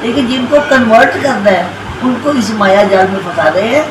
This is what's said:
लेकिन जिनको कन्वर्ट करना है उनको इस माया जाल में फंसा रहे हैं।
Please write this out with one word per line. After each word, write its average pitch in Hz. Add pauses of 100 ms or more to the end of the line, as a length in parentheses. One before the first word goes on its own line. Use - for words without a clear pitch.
लेकिन 240
जिनको 262
कन्वर्ट 240
करना 208
है 175 (380)
उनको 254
इस 214
माया 202
जाल 190
में 196
फंसा 170
रहे 190
हैं। 285